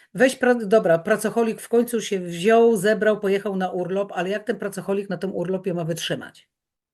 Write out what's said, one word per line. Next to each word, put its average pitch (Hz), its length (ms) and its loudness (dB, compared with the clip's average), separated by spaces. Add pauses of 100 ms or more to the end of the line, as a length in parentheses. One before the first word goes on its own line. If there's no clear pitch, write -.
(140)
Weź 254 240 2
pra-, 240 280 2
dobra, 185 320 4
pracocholik 214 600 -2
w - 80 -16
końcu 233 320 2
się 196 200 -4
wziął, 220 560 4
zebrał, 208 440 2
pojechał 196 360 -2
na 185 140 -2
urlop, 190 440 -4
ale 180 160 -4
jak 208 140 -6
ten 202 140 -4
pracocholik 196 520 -4
na 180 60 -4
tym 196 180 -6
urlopie 185 400 -4
ma 170 100 -4
wytrzymać? 156 640 -8 (460)